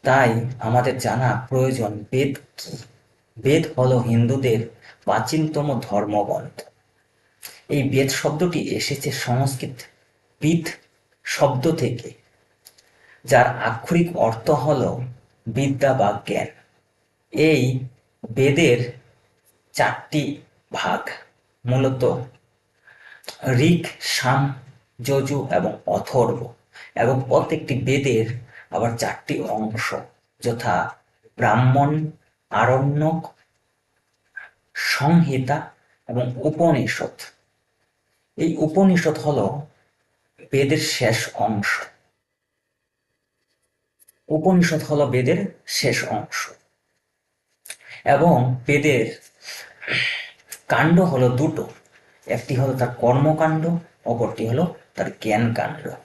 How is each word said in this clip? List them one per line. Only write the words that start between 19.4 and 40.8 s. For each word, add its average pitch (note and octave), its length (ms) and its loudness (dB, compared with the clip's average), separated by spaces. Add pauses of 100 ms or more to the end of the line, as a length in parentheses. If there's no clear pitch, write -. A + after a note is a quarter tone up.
চারটি C3+ 500 -2 (540)
ভাগ, F2+ 240 -2 (600)
মূলত B2+ 380 0 (1700)
ঋক, E3+ 120 4 (340)
সাম, C#3 260 2 (680)
যজু C#3 300 0 (200)
এবং G2+ 140 -2 (240)
অথর্ব, A#2+ 440 0 (640)
এবং B2+ 140 2 (120)
প্রত্যেকটি D3+ 460 0 (140)
বেদের A#2+ 380 0 (480)
আবার A2+ 160 0 (100)
চারটি - 340 -4 (220)
অংশ, A2 300 -4 (540)
যথা A#2 360 -2 (640)
ব্রাহ্মণ, B2+ 520 4 (600)
আরণ্যক, C#3+ 720 2 (1700)
সংহিতা C#3 640 2 (500)
এবং B2 160 -2 (240)
উপনিষদ। D3+ 640 0 (1200)
এই E3 120 0 (160)
উপনিষদ F3 580 4
হল C#3+ 140 2 (1120)
বেদের C#3 300 2 (140)